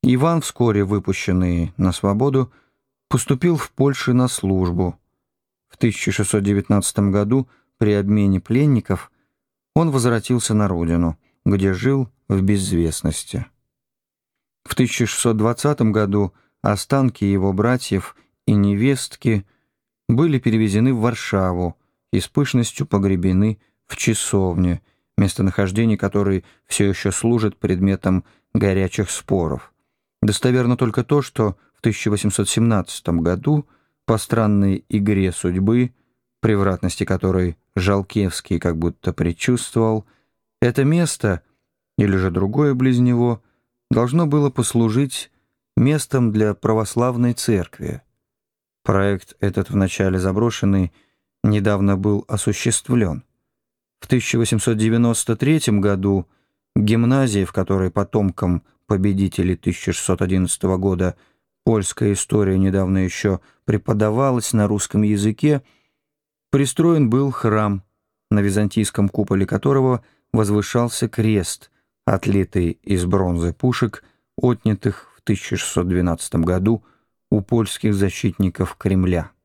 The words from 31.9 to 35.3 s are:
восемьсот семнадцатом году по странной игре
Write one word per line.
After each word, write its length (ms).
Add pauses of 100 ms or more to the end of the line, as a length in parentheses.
восемьсот 380
семнадцатом 720
году 460 (380)
по 120
странной 720
игре 420